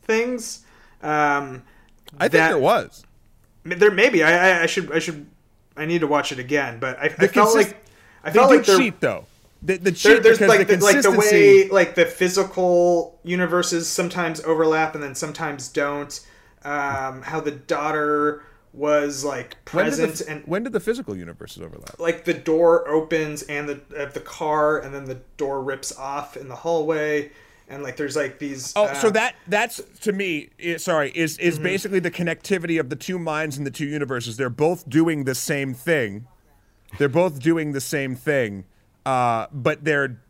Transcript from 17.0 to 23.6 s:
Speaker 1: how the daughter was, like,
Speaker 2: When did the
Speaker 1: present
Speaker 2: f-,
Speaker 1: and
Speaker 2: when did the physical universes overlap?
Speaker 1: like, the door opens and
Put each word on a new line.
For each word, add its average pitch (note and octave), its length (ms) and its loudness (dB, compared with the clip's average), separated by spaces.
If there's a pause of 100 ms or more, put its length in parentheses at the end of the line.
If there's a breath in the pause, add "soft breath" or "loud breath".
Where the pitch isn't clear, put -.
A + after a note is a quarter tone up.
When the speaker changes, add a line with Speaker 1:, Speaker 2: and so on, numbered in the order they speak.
Speaker 1:
how D#3+ 180 -8
the C#3+ 100 -6
daughter D3 920 -4 (280 loud breath)
was, C#3+ 540 -2
like, C3+ 320 -8 (140)
Speaker 2:
When F3+ 140 0
did A#3+ 100 -2
the - 20 -4 (100)
Speaker 1:
present D#3 220 -6
Speaker 2:
f-, D3+ 60 -8
Speaker 1:
and D3 120 -16
Speaker 2:
when F#3 160 -4
did A#3+ 100 -8
the G#3 60 0
physical A3+ 380 -6
universes E2+ 460 -16
overlap? - 360 -20
Speaker 1:
like, E3 260 -2
the F3 100 0
door E3+ 520 2
opens D#3 560 -2
and D3 240 -8